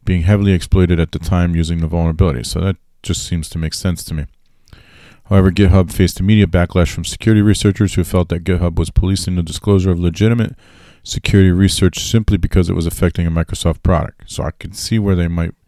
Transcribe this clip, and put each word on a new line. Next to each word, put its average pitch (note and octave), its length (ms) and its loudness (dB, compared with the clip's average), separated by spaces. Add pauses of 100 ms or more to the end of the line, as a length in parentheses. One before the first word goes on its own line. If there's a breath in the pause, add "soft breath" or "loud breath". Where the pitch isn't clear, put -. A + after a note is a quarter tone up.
being F2+ 180 0
heavily G2+ 300 2
exploited F2 480 2
at E2 120 -2
the - 60 -8
time F2 380 0
using E2 220 -2
the E2 80 -2
vulnerability. E2 580 0
So - 160 -6
that F#2+ 160 -2 (260)
just - 240 -6
seems E2 240 -6
to - 80 -8
make D#2 160 -6
sense F2+ 300 -4
to - 100 -10
me. D2+ 100 -6 (1000 soft breath)
However, F#2+ 260 4
GitHub F#2 420 4
faced - 260 0
immediate G2+ 320 4
backlash F2 420 2
from E2+ 120 -8
security G#2+ 380 0
researchers G2+ 520 2
who F2+ 100 0
felt F2 260 -2
that E2+ 140 -6
GitHub F2 320 0
was E2 140 -2
policing F#2 460 0
the F2 60 -2
disclosure F#2+ 480 0
of E2+ 100 0
legitimate G#2 540 0 (480 soft breath)
security - 480 2
research F#2 500 2
simply G#2+ 360 0
because F2+ 340 0
it F#2 40 -2
was E2 120 -2
affecting E2+ 400 -2
a E2+ 40 -2
Microsoft E2 520 -4
product. - 480 -2
So - 140 -8
I D2+ 80 -6
could - 220 -16
see - 240 -4
where G2+ 160 0
they F2 140 0
might E2+ 260 -4 (140)